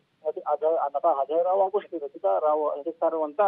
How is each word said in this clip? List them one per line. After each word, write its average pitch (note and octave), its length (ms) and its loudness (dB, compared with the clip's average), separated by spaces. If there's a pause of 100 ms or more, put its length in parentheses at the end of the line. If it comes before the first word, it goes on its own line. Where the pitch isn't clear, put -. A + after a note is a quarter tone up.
(280)
ನಟಿ - 140 -4
ಅಜಯ್, D#3 360 0
ಆ, C#3 100 -2
ನಟ C#3+ 180 -2
ಅಜಯ್ D3+ 380 2
ರಾವ್ F#3 180 2
ಹಾಗೂ F#3+ 180 2
ನಟಿ E3+ 200 -10
ರಚಿತಾ F3+ 400 -2
ರಾವ್ D3+ 400 0
ನಟಿಸ್ತಾ D#3+ 280 -4
ಇರುವಂತ D#3 400 -4